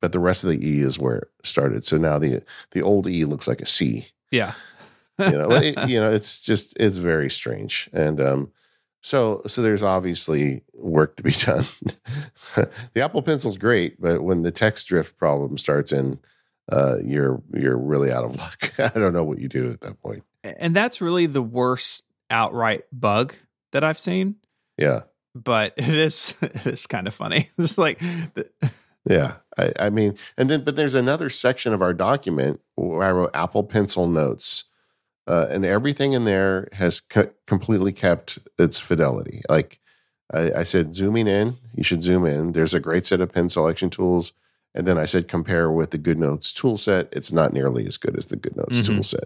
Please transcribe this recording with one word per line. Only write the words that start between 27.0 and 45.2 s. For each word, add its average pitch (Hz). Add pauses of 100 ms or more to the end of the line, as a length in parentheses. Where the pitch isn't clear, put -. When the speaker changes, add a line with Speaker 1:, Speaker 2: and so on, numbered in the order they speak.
Speaker 2:
of -
funny. -
<laughs> -
It's 170
like 160 (360)
the - (600)
Speaker 1:
Yeah. 76 (240)
I, -
I 104
mean, 104 (220)
and 131
then, 147
but 147
there's 143
another 135
section 123
of 95
our 90
document 87 (160)
where 87
I 95
wrote 90
Apple 98
Pencil 98
notes, 76 (640)
uh, 85
and 98
everything 135
in 120
there 95
has 92
co-, - (160)
completely 98
kept - (200)
its 85
fidelity. 67
Like, 82 (540)
I, 80
I -
said, 85
"Zooming 104
in, 107 (160)
you -
should 82
zoom 90
in. 78
There's 80
a 82
great 85
set 92
of 90
pen 87
selection 82
tools." 90 (420)
And 87
then 90
I 78
said, 87